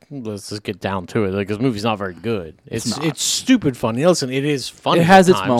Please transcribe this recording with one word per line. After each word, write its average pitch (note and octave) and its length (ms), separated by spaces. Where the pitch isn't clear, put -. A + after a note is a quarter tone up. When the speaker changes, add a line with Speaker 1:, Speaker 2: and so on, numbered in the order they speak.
Speaker 1:
Let's G#2+ 400
just G#2 140
get G2 160
down F#2+ 280
to A2 180
it. F#2 60
Like, G2 160
this G#2 120
movie's A2+ 240
not A2 160
very F#2+ 160
good. F2 400
It's, A2+ 220
Speaker 2:
It's A2 100
not. D#3 80
Speaker 1:
it's - 160
stupid F3+ 560
funny. A#2+ 260
Listen, D#3 280
it C#3 140
is C#3+ 220
funny - 340
Speaker 2:
It E3 40
has F#3 240
Speaker 1:
at - 40
Speaker 2:
its G2+ 80
Speaker 1:
times. F#2+ 60